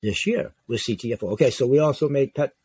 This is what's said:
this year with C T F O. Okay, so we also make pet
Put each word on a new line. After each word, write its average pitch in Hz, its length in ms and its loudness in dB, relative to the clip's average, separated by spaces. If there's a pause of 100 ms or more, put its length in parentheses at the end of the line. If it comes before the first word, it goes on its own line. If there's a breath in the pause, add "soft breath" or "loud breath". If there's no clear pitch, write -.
this 107 240 -2
year - 280 -2 (140)
with 117 140 -4
C 113 140 -2
T 117 180 -6
F 107 100 -8
O. 98 60 -4
Okay, 117 220 4
so 131 140 0
we 131 140 4
also 151 300 0
make 139 260 0
pet 147 180 -2 (100)